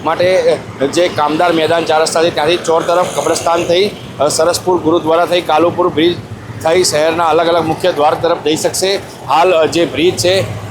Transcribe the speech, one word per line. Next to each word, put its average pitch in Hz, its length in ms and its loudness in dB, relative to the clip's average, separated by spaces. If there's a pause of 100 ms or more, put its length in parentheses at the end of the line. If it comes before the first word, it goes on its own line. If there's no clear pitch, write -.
માટે, 165 540 2 (240)
અ, 135 40 2
જે 160 220 0
કામદાર 156 460 0
મેદાન 165 320 0
ચાર 156 160 2
રસ્તા 160 220 0
છે, 170 60 2
ત્યાંથી 165 280 0
ચોર 165 240 0
તરફ 170 380 0
કબ્રસ્તાન 165 440 0
થઈ, 180 280 0 (280)
અ, 139 80 2
સરસપુર 170 540 0
ગુરુદ્વારા 160 440 2
થઈ, 175 160 0
કાલુપુર 170 480 0
બ્રિજ 165 280 0 (460)
થઈ 170 200 2
શહેરના 160 400 0
અલગ 165 240 2
અલગ 170 180 0
મુખ્ય 160 260 0
દ્વાર 151 220 2
તરફ 165 300 0
જઈ 151 120 0
શકશે. 185 400 -2 (320)
હાલ, 165 240 4
અ, 160 140 4
જે 160 200 0
બ્રિજ 151 320 -2
છે 180 540 -2